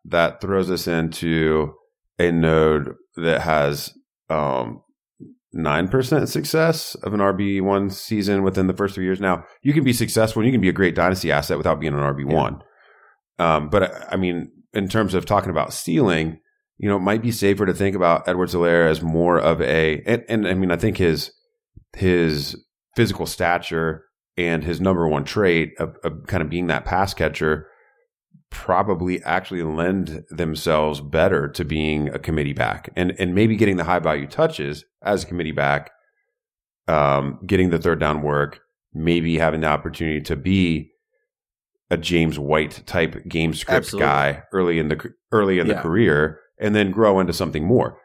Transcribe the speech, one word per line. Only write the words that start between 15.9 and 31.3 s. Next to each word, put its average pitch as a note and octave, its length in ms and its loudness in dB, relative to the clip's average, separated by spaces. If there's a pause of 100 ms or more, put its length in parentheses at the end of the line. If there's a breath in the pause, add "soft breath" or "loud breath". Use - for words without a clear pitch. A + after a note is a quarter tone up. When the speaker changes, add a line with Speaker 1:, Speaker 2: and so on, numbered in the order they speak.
Speaker 1:
you G#2 100 -4
know, G2+ 80 2
it G2 40 0
might G#2 220 0
be A#2 80 0
safer G2+ 340 2
to F2+ 80 2
think G2 220 0
about E2+ 340 2
Edwards-Helaire E2+ 600 2
as D#2 100 0
more E2 380 2
of D#2+ 240 2
a, D2+ 420 0
and, A#2 240 0
and A2 200 -2
I F#2 60 0
mean, F#2 180 0
I E2+ 40 0
think A2 200 0
his, E2 340 0 (640)
his E2+ 640 0 (400)
physical F#2+ 300 0
stature E2 800 -2 (320)
and E2 280 -2
his D#2+ 160 -4
number F2+ 260 2
one D2 180 0
trait E2+ 540 0
of, E2+ 240 -8
of D#2 240 -8
kind F2+ 160 -2
of D2+ 80 -4
being F2 160 -4
that D2+ 180 -2
pass F#2+ 300 -2
catcher D#2 540 -2 (840 soft breath)
probably F2+ 720 -2
actually F2+ 400 -4
lend D#2+ 680 -4
themselves D#2 680 -2
better D#2 480 0